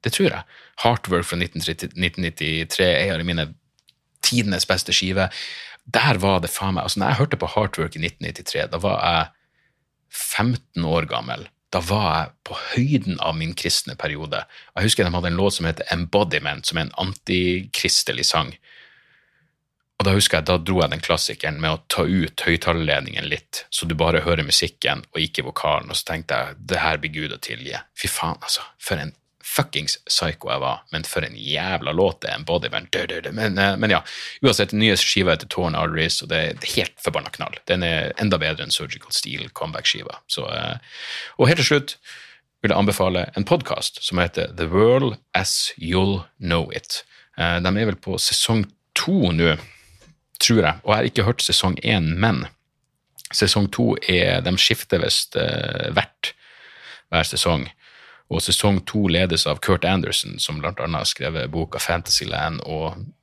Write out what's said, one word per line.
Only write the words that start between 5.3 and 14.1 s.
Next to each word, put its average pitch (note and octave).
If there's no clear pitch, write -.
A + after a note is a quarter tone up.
Der A2+
var F#2+
det E2+
faen G2
meg, E2+
altså, -
når G2
jeg C#3
hørte D3+
på -
Heartwork F#2+
i D#2
nitten E2
nittitre, -
da E2
var F#2
jeg E2
femten -
år D#2+
gammel. A#1+
Da F2+
var G2
jeg D#2+
på -
høyden A#2+
av D#2+
min D#2+
kristne -
periode. D2